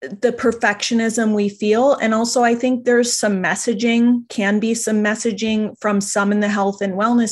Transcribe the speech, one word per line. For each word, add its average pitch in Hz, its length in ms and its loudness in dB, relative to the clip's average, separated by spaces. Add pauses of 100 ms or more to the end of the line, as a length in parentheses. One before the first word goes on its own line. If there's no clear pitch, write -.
the 233 320 -2
perfectionism 226 1000 0
we 208 140 0
feel. 220 460 2
And 220 180 0
also, 233 300 0
I 233 120 2
think 247 300 -2
there's 240 300 2
some 202 280 0
messaging, 233 840 0
can 208 300 0
be 226 140 0
some 214 300 -2
messaging 214 760 -2
from 202 220 0
some 202 300 0
in 208 80 0
the 208 100 0
health 202 320 -2
and 196 140 -2
wellness 226 360 2